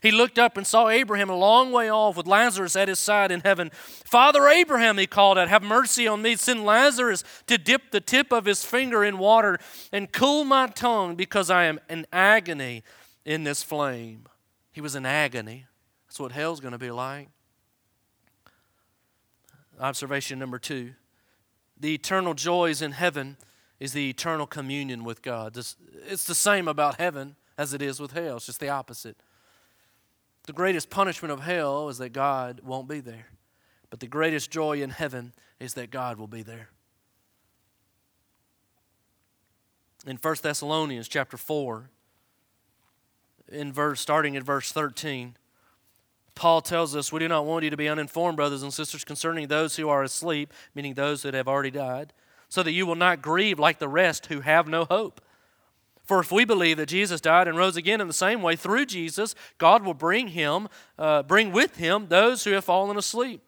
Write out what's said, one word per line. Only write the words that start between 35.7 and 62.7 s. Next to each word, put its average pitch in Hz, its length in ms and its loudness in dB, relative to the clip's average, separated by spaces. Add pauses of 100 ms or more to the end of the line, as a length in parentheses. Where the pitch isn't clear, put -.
that 120 160 -14
God 127 260 -8
will 107 120 -16
be 113 160 -16
there. 110 240 -20 (3500)
In 131 100 -12
First 160 280 -4
Thessalonians 147 640 -4
chapter 135 280 -6
four, 131 540 -8 (1600)
in 143 240 -12
verse, 143 280 -4
starting 151 360 -2
at 131 80 -8
verse 139 260 -4
thirteen, 135 680 -8 (1000)
Paul 165 240 2
tells 165 340 -4
us, 147 160 -6
"We 160 80 -6
do 165 80 -2
not 156 200 0
want 160 180 -4
you 151 60 -2
to 147 60 -6
be 151 120 -4
uninformed, 156 480 -4
brothers 143 260 -2
and 139 100 -10
sisters, 151 300 -10
concerning 160 460 -6
those 151 260 0
who 156 140 -6
are 143 160 2
asleep," 147 480 -6 (200)
meaning 139 220 -10
those 139 280 -2
that 139 120 -8
have 131 140 -2
already 135 220 0
died, 135 420 -8 (360)
"so 185 140 -2
that 160 100 0
you 185 140 -2
will 170 80 -2
not 170 280 2
grieve 175 360 0
like 151 200 4
the 147 100 -6
rest 160 380 0
who 147 140 -8
have 156 260 4
no 160 200 -2
hope. 208 340 -2 (840)
For 190 160 2
if 170 120 -4
we 226 120 4
believe 175 340 2
that 151 80 -4
Jesus 175 340 -2
died 175 280 6
and 160 80 -4
rose 180 200 0
again 196 240 -2
in 185 80 -4
the 151 60 -8
same 208 280 0
way, 165 140 0
through 226 300 -2
Jesus, 180 480 -6 (240)
God 196 260 6
will 180 100 -4
bring 180 340 -2
him, 165 400 -4 (300)
uh, 151 240 2
bring 190 300 2
with 240 240 2
him 180 320 -2
those 214 360 4
who 208 80 0
have 196 120 0
fallen 196 320 0